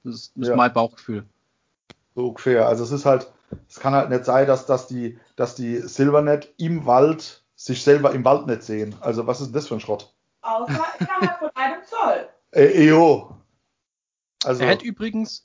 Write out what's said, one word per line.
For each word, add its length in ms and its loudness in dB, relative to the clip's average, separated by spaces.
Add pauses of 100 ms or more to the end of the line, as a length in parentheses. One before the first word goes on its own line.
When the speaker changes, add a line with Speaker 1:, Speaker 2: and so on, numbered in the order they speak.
Speaker 1:
Das 100 -12
ist, 220 -20
das 80 -8
ist 60 -2
Speaker 2:
Ja. 60 0
Speaker 1:
mein 160 2
Bauchgefühl. 520 -4 (920)
Speaker 2:
So 140 -4
ungefähr. 380 2
Also 180 0
es 80 -8
ist 140 -4
halt, 240 2 (380)
es 100 -20
kann 160 -2
halt 160 0
nicht 140 -2
sein, 220 2
dass, 200 0
dass 220 -2
die, 300 -10 (180)
dass 180 -4
die 240 -6
Silvernet 760 0
im 300 -6
Wald 560 2 (120)
sich 300 -8
selber 280 6
im 120 -2
Wald 220 2
nicht 160 -4
sehen. 380 -8
Also 260 -4
was 140 -4
ist 80 -10
denn 60 -8
das 140 -6
für 60 -8
ein 60 -6
Schrott? 320 -8 (300)
Speaker 3:
Außer 420 -4 (140)
innerhalb 400 -4
von 160 -8
einem 300 -6
Zoll. 440 -4 (240)
Speaker 2:
Äh, 360 6
jo. 480 4 (1080)
Also 200 -4
Speaker 1:
Er 80 4
hätte 160 0
übrigens, 580 -8